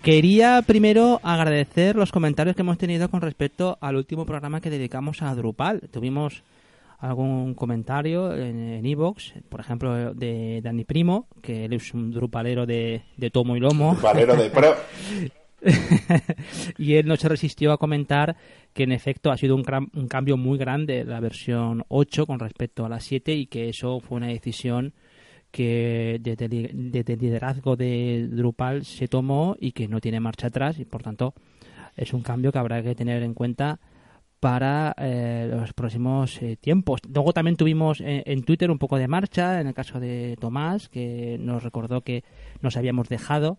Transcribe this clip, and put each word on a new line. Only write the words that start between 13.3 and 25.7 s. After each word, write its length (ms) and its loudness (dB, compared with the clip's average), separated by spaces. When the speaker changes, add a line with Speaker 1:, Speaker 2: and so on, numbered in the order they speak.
Speaker 1:
tomo 260 2
y 40 0
lomo. 340 4
Speaker 2:
Drupalero 420 6
de 140 4
pro. 240 8
Speaker 1:
<laughs> 80 6
Y 160 2
él 120 6
no 100 2
se 120 0
resistió 440 0
a 60 2
comentar 580 0
que, 120 0
en 80 2
efecto, 380 -2
ha 60 0
sido 180 2
un 80 2
gran, 320 -2
un 140 -6
cambio 280 0
muy 220 0
grande 460 -2
la 160 -6
versión 680 -2
ocho 380 2
con 120 -6
respecto 460 -8
a 40 -6
la 120 -6
siete 340 -4
y 120 -4
que 220 -6
eso 320 -6
fue 160 -10
una 120 -4
decisión 680 -4
que 720 -2